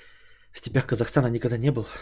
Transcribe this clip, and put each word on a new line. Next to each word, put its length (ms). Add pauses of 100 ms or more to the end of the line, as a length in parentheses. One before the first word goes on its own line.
(520)
В 60
степях 300
Казахстана 420
никогда 280
не 140
был. 140 (160)